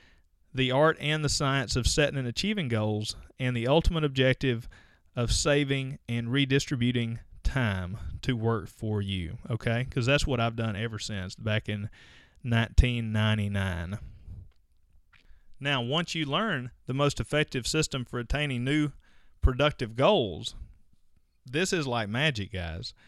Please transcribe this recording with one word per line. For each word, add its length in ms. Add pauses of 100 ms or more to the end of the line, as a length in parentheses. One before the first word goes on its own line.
(540)
the 180
art 280
and 260
the 40
science 460
of 120
setting 300
and 100
achieving 400
goals 480 (240)
and 180
the 100
ultimate 360
objective 680 (460)
of 160
saving 680 (100)
and 240
redistributing 880 (240)
time 540 (240)
to 140
work 320
for 340
you, 380 (100)
okay? 400
'Cause 160
that's 220
what 120
I've 160
done 200
ever 240
since 360
back 320
in 220 (540)
nineteen 680
ninety-nine. 840 (1600)
Now, 220
once 340
you 100
learn 460 (140)
the 80
most 260
effective 480
system 380
for 140
attaining 440
new 280 (500)
productive 540
goals, 600 (880)
this 280
is 140
like 220
magic, 440
guys. 400 (140)